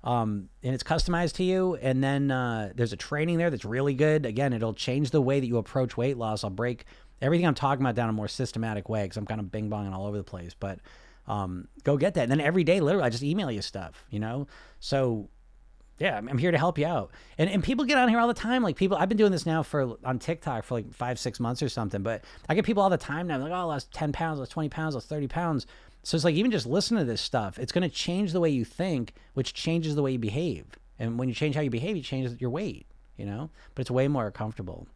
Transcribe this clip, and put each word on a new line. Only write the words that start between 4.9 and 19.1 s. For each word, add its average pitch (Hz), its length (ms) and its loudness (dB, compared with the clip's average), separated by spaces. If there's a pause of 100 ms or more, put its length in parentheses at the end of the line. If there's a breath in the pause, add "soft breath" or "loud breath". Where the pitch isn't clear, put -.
the 156 100 4
way 135 200 4
that 131 60 0
you 117 120 2
approach 123 380 -2
weight 127 200 0
loss. 110 280 -2
I'll 104 60 -2
break 117 340 -4 (360 soft breath)
everything 170 260 4
I'm 147 80 4
talking 139 280 0
about 123 140 2
down 117 120 0
a 110 40 0
more 107 160 -4
systematic 113 600 -4
way 107 200 0
'cause 90 80 -8
I'm 104 100 -6
kinda 107 160 -4
bing-bonging 104 500 -4
all 95 140 -6
over 104 100 -4
the 98 80 -4
place. 87 300 -12
But, 98 240 -8 (480 loud breath)
um, 92 400 -4 (160)
go 139 140 4
get 170 180 2
that. - 80 2
And 117 80 2
then 143 100 4
every 165 220 4
day, 165 160 6
literally, 165 280 2
I 120 40 4
just 120 140 -6
email 165 260 0
you 104 100 -4
stuff, - 500 -10
you 104 100 -4
know? 120 260 -4 (320 loud breath)
So 123 500 0 (680)
yeah, 156 180 0
I'm, 107 120 -6
I'm 135 100 0
here 170 140 4
to 156 60 4
help 165 200 2
you 147 80 2
out. 143 240 -2 (280 loud breath)
And, 170 120 4
and 190 120 2
people 262 220 2
get 262 140 4
on 247 100 6
here 233 120 4
all 233 80 4
the 240 60 2
time. 247 280 0
Like, 190 140 0
people, 190 200 2
I've 175 120 2
been 214 100 2